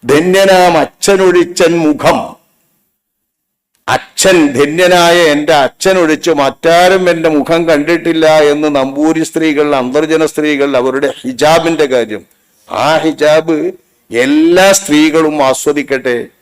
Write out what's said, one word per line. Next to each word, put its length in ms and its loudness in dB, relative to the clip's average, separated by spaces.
"ധന്യനാം 640 2
അച്ഛനൊഴിച്ചൻ 880 0
മുഖം", 340 0
അച്ഛൻ 420 -2
ധന്യനായ 600 2
എൻ്റെ 220 0
അച്ഛൻ 340 -2
ഒഴിച്ച് 400 -2
മറ്റാരും 720 2
എൻ്റെ 240 -2
മുഖം 320 -2
കണ്ടിട്ടില്ല 580 0
എന്ന് 160 -2
നമ്പൂരി 500 -2
സ്ത്രീകൾ, 380 -2
അന്തർജന 420 -2
സ്ത്രീകൾ 360 -2
അവരുടെ 280 -2
ഹിജാബിൻ്റെ 760 0
കാര്യം, 280 -4
ആ 200 -4
ഹിജാബ് 520 0
എല്ലാ 420 2
സ്ത്രീകളും 560 0
ആസ്വദിക്കട്ടെ 680 -4